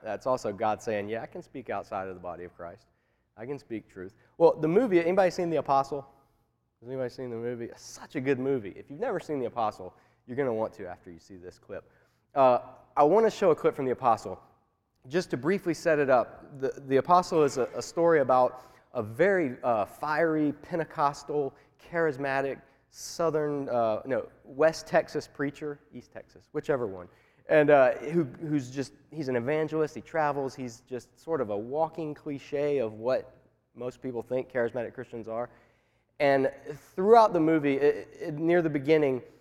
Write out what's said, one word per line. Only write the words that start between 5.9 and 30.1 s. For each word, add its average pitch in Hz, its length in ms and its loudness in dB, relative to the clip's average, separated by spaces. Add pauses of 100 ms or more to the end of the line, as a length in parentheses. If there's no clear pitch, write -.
Has 117 80 -16
anybody 131 200 -6
seen 123 220 -12
the 113 60 -8
movie? 117 280 -8
It's - 180 -16
such - 320 -18
a 143 60 -4
good 131 180 0
movie. 127 380 -2
If - 120 -20
you've 143 100 -16
never 214 200 -4
seen 147 200 -6
The 117 80 -4
Apostle, 104 460 -6 (340)
you're 123 100 -8
gonna 131 160 -2
want 110 200 -2
to 95 140 -14
after 90 220 -16
you 82 100 -20
see - 160 -20
this 87 240 -18
clip. - 300 -16 (440)
Uh, 127 260 6 (360)
I 143 80 6
wanna 202 280 6
show 190 200 2
a 147 40 4
clip 156 200 0
from 139 100 -6
The 127 60 0
Apostle. 110 480 -2 (680)
Just 175 240 -4
to 147 60 -2
briefly 170 360 -2
set 156 260 0
it 135 100 2
up, 131 500 0
the, 131 140 -4 (140)
The 135 100 4
Apostle 175 460 4
is 139 140 0
a, 120 180 -2
a 120 60 -4
story 170 380 2
about 127 440 2 (300)
a 123 100 -4
very, 143 600 0
uh, 113 220 0
fiery, 151 640 0 (120)
Pentecostal, 147 920 -4 (380)
charismatic, 139 680 -2 (300)
Southern, 147 800 -4
uh, 113 360 0
no, 120 220 -4 (160)
West 151 440 0
Texas 156 440 -2
preacher, 147 480 -8 (140)
East - 180 -20
Texas, - 420 -20
whichever 139 340 -2
one, 90 200 -12 (420)
and, 151 200 6
uh, 135 240 8
who, 156 320 -2 (220)
who's 139 240 -4
just, 131 220 -8 (180)
he's 151 160 -8
an 127 80 -2
evangelist, 151 580 -2
he 107 80 -12
travels, 143 540 -4